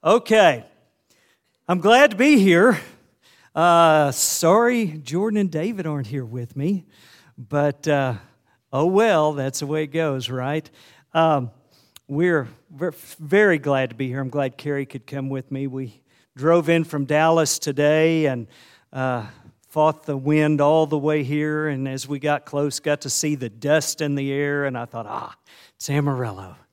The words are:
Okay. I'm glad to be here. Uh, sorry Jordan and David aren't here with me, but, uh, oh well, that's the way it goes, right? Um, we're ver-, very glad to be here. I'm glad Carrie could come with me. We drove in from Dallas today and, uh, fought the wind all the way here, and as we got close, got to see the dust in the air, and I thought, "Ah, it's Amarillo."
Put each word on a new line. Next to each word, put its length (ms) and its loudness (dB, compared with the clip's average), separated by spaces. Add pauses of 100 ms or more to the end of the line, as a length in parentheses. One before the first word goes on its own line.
Okay. 600 4 (1000)
I'm 140 -2
glad 300 6
to 60 -10
be 220 4
here. 400 4 (760)
Uh, 580 4
sorry 760 2
Jordan 520 -4
and 120 0
David 360 -6
aren't 220 -6
here 160 -8
with 320 -12
me, 280 -4 (540)
but, 500 -4
uh, 260 0 (580)
oh 140 0
well, 460 2
that's 280 -6
the 60 -8
way 180 -4
it 40 -10
goes, 400 -4
right? 420 -6 (440)
Um, 360 0 (580)
we're 400 -2 (220)
ver-, 220 -8 (260)
very 400 2
glad 300 0
to 80 -14
be 120 -6
here. 120 -6
I'm 80 -6
glad 300 -4
Carrie 260 -6
could 220 -16
come 240 -8
with 200 -10
me. 160 -6
We 360 -12 (340)
drove 320 4
in 160 4
from 220 -4
Dallas 520 2
today 680 2
and, 200 -2 (460)
uh, 340 -4 (400)
fought 380 0
the 120 -6
wind 440 2
all 260 4
the 120 -2
way 240 -2
here, 460 -4
and 200 -6
as 180 -10
we 120 -8
got 260 -4
close, 360 -4
got 220 -2
to 80 -10
see 240 -2
the 140 -8
dust 520 -2
in 140 -2
the 180 -4
air, 320 -2
and 120 -6
I 80 -8
thought, 220 -12
"Ah, 300 -12 (380)
it's 160 -12
Amarillo." 680 -4 (160)